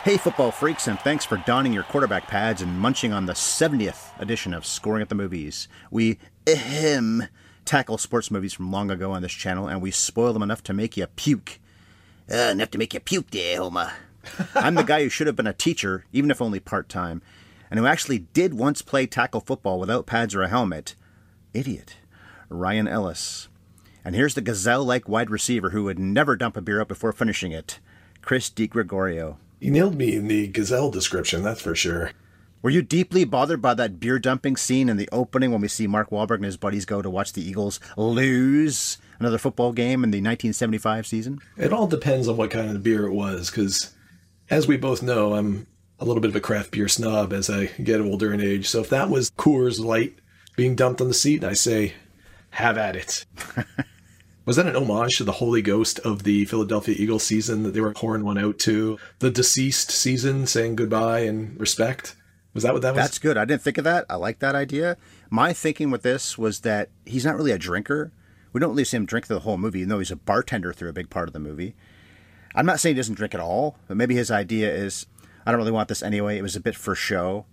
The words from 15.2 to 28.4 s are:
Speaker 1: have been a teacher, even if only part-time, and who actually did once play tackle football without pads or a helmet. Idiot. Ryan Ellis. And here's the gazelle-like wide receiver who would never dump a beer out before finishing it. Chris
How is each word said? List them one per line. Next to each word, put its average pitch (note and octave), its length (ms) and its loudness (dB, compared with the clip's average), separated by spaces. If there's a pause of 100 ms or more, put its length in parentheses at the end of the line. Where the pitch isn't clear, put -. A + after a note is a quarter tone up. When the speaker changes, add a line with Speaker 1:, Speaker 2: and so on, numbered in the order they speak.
Speaker 1:
have C#3 80 0
been A2 120 0
a G2+ 60 -2
teacher, G2 600 -2
even C#3 180 2
if B2+ 100 0
only G#2+ 180 -2
part-time, F2 600 -6 (480)
and A2 100 0
who A2+ 60 4
actually C#3+ 340 2
did D#3+ 340 0
once C3+ 280 0
play C3+ 240 0
tackle A#2 360 -2
football G2 380 -2
without G#2 260 0
pads A2+ 280 -2
or G2 100 0
a F#2 40 0
helmet. F#2+ 480 -2 (580)
Idiot. - 440 -6 (500)
Ryan F#2+ 400 0
Ellis. F#2 600 -6 (580)
And F2+ 100 -4
here's C3+ 200 2
the C#3 60 -4
gazelle-like A#2+ 680 0
wide A2 200 0
receiver G#2 420 -2
who G#2 120 -2
would F#2+ 160 -4
never A#2+ 360 2
dump A#2+ 200 2
a G#2 60 -8
beer G2+ 180 0
out G#2+ 80 -2
before A2 240 -2
finishing G#2 400 -2
it. - 280 -12 (420)
Chris - 280 -2